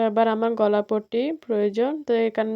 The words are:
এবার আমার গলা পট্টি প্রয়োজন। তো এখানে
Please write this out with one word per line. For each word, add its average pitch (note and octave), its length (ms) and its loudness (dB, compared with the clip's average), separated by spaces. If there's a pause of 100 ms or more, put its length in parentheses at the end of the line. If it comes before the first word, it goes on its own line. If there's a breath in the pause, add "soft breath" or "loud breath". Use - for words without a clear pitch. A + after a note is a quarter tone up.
এবার A3+ 260 2
আমার A3+ 260 0
গলা G#3 280 2
পট্টি G#3+ 380 -2 (200)
প্রয়োজন। G#3+ 500 -2 (120)
তো - 80 -4 (140)
এখানে A3 300 -2